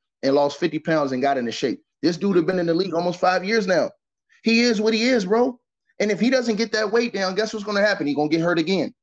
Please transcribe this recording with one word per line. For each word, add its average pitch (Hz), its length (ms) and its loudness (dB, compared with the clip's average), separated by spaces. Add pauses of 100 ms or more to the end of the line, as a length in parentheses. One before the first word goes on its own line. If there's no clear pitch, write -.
(220)
and 135 120 2
lost 143 240 2
fifty 160 200 -2
pounds 151 340 0
and 127 80 -2
got 139 160 2
into 120 160 -4
shape. 113 300 -4 (180)
This 165 160 0
dude 196 200 0
have 165 100 2
been 185 120 0
in 170 80 -2
the 165 80 0
league 175 200 -2
almost 175 260 -2
five 185 240 2
years 214 220 0
now. 165 240 0 (520)
He 226 200 4
is 233 180 2
what 220 140 2
he 220 100 0
is, 240 220 2
bro. 240 340 0 (400)
And 208 100 0
if 185 80 -2
he 233 120 2
doesn't 240 260 0
get 214 160 -2
that 214 180 -2
weight 240 220 0
down, 190 220 -4
guess 214 180 -2
what's 214 140 -8
gonna 202 180 0
happen? 190 220 0
He 143 80 0
gonna 151 160 0
get 165 100 2
hurt 170 180 0
again 165 440 -2